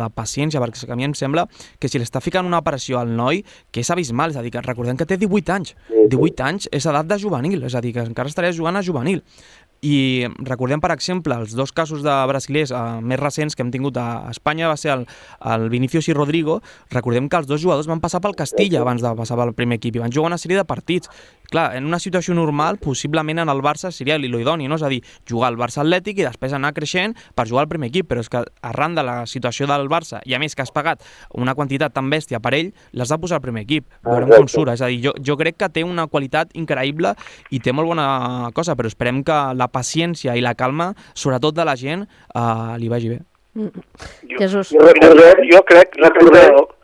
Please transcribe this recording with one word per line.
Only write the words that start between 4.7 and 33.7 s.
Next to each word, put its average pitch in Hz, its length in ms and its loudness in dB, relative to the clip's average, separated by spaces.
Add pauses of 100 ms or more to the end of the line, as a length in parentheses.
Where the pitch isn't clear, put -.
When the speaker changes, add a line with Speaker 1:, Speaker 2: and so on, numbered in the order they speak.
Speaker 1:
que 165 100 -4
té 190 120 -2
divuit 190 320 -2
anys. 185 240 -6 (140)
Speaker 2:
Sí, 113 100 0
sí. 107 160 8
Speaker 1:
Divuit 151 260 0
anys 156 300 -6
és 143 160 -4
edat 156 240 -2
de 202 80 0
juvenil, 170 480 -4
és 127 80 -6
a 123 80 -2
dir, 120 100 -6
que 117 140 -6
encara 123 240 -6
estaré 175 240 -2
jugant 165 240 -4
a 202 80 -4
juvenil. 160 380 -4 (580)
I 131 460 0 (180)
recordem, 127 320 -2
per 170 160 -2
exemple, 160 400 -4
els 113 240 -8
dos 135 160 -4
casos 156 300 -4
de 147 80 0 (180)
brasilers, 139 400 -4
eh, 117 320 -6
més 127 160 -2
recents 147 400 -4
que 123 60 -4
hem 123 100 -4
tingut 131 240 -6
a 117 320 -8
Espanya 156 400 -4
va 151 80 -2
ser 151 140 -4
el, 127 160 -4 (420)
el 113 220 0
Vinicius 131 340 0
i 165 80 0
Rodrigo. 151 460 0 (320)
Recordem 123 360 -2
que 175 120 0
els 139 100 -10
dos 147 100 0
jugadors 156 300 0
van 160 80 -2
passar 180 240 -4
pel 202 160 -4
Castilla 175 460 0
abans 123 180 -2
de 120 160 -2
passar 117 220 -6
pel 120 180 0
primer 120 220 -2
equip 117 160 -6
i 117 80 -4
van 117 100 -4
jugar 156 160 0
una 175 80 -6
sèrie 165 180 -4
de 196 80 0
partits. - 460 -4 (400)
Clar, 151 260 0
en 131 80 -8
una 165 140 -4
situació 180 340 -4
normal, 165 460 0
possiblement 156 640 -4
en 160 80 -2
el 139 100 -2
Barça 151 300 -2
seria 147 320 -4
lo 123 160 -4
idoni, 139 320 -2
no? 156 80 -2
És 156 80 -4
a - 20 -2
dir, 131 120 -2 (280)
jugar 120 220 -2
al 117 80 -8
Barça 120 240 -4
Atlètic 185 400 -2
i 143 60 -2
després 131 260 -8
anar 139 240 -4
creixent 185 380 -4 (180)
per 117 160 -4
jugar 131 160 0
al - 20 -14
primer 151 220 -6
equip, 170 180 -2
però 120 140 -4
és 113 80 -12
que 127 80 -4 (240)
arran 135 320 -6
de 160 80 -2
la 123 240 -6
situació 127 400 -6
del 143 240 -2
Barça, 160 340 -6
i 127 100 -8
a 123 40 -4
més 151 160 -6
que 139 80 -8
has 127 80 -8
pagat 151 320 -4 (320)
una 127 240 -4
quantitat 139 340 -4
tan 135 160 -4
bèstia 147 320 -4
per 123 140 -2
ell, 170 160 -2 (220)
l'has 123 180 -6
de 156 80 0
posar 170 220 -4
al - 20 -12
primer 113 240 -8
equip. 147 180 -2 (220)